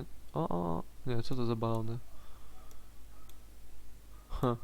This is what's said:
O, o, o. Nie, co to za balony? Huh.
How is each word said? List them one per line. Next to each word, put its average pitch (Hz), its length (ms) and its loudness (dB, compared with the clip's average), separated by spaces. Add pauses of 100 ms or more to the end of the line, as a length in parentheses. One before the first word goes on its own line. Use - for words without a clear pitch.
(340)
O, - 160 2
o, - 0 -
o. 170 340 2 (220)
Nie, 117 160 6
co 131 140 6
to 123 100 6
za 117 100 4
balony? 113 440 2 (2250)
Huh. 120 340 4